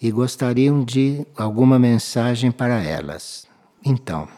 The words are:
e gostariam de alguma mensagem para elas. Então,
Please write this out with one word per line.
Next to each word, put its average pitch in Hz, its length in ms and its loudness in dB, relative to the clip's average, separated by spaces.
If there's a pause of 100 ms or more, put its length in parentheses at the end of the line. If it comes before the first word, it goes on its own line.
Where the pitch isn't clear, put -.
e 117 100 0
gostariam 127 720 0
de 135 440 -2 (100)
alguma 117 420 4
mensagem 120 720 2
para 123 320 -2
elas. 78 640 -8 (380)
Então, 95 420 -4 (120)